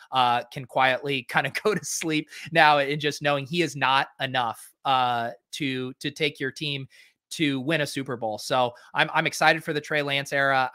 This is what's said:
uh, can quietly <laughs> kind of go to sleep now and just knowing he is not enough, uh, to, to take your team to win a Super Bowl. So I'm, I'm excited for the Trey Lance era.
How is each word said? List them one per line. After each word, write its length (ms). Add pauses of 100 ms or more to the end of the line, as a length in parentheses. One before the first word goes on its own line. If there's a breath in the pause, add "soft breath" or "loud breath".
(120)
uh, 400
can 140
quietly 580
<laughs> 60
kind 160
of 160
go 140
to 100
sleep 440 (220 loud breath)
now 280
and 200
just 220
knowing 240
he 160
is 140
not 320 (120)
enough, 540 (100)
uh, 460 (220)
to, 480
to 100
take 300
your 100
team 380 (440 soft breath)
to 300
win 180
a 80
Super 300
Bowl. 200
So 360 (200 loud breath)
I'm, 200
I'm 120
excited 380
for 80
the 80
Trey 220
Lance 320
era. 420